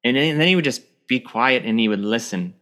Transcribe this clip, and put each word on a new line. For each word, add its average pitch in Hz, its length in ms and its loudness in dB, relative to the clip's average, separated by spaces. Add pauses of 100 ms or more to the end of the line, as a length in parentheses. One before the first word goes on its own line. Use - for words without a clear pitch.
And 123 120 2
then, 151 160 0
and 151 80 -2
then 160 80 4
he 185 80 4
would 165 100 0
just 131 180 -4 (240)
be 127 120 -2
quiet 123 460 0
and 113 140 0
he 113 80 2
would 104 120 0
listen. 101 640 -4